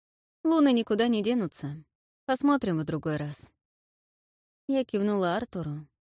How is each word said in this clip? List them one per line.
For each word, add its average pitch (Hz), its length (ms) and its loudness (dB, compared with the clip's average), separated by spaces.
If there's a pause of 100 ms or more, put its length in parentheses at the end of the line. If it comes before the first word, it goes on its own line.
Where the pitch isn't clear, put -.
(420)
Луны 320 300 6
никуда 226 340 2
не 226 160 2
денутся. 165 640 -4 (420)
Посмотрим 262 540 2
в 160 40 -4
другой 156 320 -4
раз". 147 360 -10 (1120)
Я 269 180 0
кивнула 202 520 0
Артуру 156 500 -6 (280)